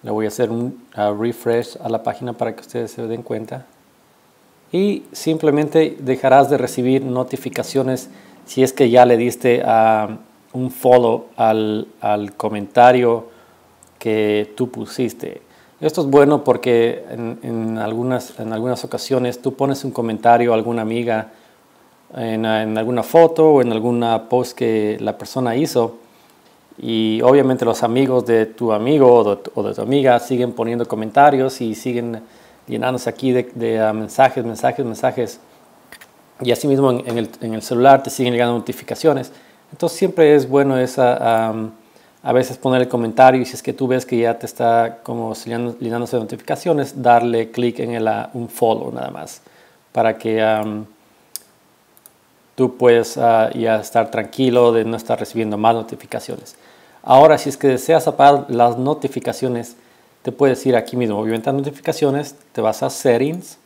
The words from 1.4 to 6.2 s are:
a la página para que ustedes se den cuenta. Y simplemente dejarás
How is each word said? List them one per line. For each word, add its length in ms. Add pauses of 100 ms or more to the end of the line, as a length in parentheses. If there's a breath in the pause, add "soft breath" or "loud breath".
a 60
la 140
página 320
para 200
que 60
ustedes 300
se 160
den 160
cuenta. 420 (1040)
Y 420
simplemente 880
dejarás 520